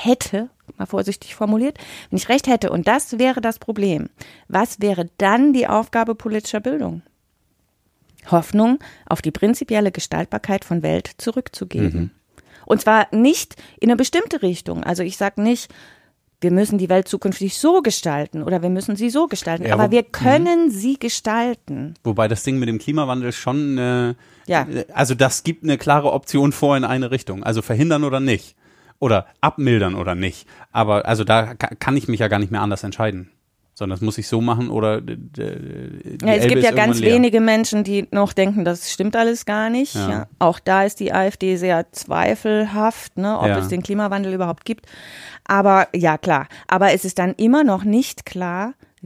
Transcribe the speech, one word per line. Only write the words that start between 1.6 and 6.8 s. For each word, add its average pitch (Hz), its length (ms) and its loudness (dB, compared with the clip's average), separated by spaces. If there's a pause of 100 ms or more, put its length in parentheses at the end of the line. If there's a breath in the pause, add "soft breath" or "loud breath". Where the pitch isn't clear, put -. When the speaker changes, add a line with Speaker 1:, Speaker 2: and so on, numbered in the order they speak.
Speaker 1:
wenn 185 80 -2
ich - 120 -6
Recht 277 180 2
hätte 226 240 2
und 175 160 0
das 247 320 0
wäre 254 220 2
das 226 180 -4
Problem, 202 500 -2 (380 loud breath)
was - 340 -2
wäre 180 360 0
dann 240 360 4
die 254 140 2
Aufgabe 226 480 0
politischer 214 440 -4
Bildung? 208 420 -4 (1300)